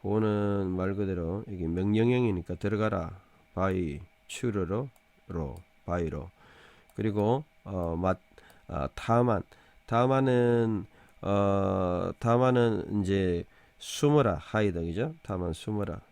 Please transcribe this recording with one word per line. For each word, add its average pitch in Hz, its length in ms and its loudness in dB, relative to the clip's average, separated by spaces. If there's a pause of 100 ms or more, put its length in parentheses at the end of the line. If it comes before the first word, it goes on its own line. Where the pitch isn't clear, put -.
보는 104 680 0
말 92 260 -2
그대로 95 520 -2
이게 90 200 -6
명령형이니까 104 880 2
들어가라. 101 640 -2 (340)
바위, 92 480 -2 (260)
추르로, 104 640 -4 (380)
로, 78 280 -6 (300)
바위로. 82 440 -4 (680)
그리고, 107 480 0 (200)
어, 87 320 -4
마-, 92 200 0 (520)
아, 71 280 -4
타만, 117 480 2 (420)
타만은, 120 1000 2 (360)
어, 95 960 0
타만은 117 840 2
이제 92 440 0 (320)
숨어라, 143 640 2
하이드, 101 440 0
그죠? 107 360 -4
타만 90 320 -4
숨어라. 104 480 -6 (100)